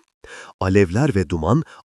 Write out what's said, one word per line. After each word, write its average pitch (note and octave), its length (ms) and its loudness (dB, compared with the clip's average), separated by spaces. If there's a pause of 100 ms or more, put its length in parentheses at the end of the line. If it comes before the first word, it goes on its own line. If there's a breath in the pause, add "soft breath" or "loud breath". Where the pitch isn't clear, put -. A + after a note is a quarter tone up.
(600 loud breath)
Alevler G2 540 2
ve F#2 140 -2
duman F2 340 0 (220 loud breath)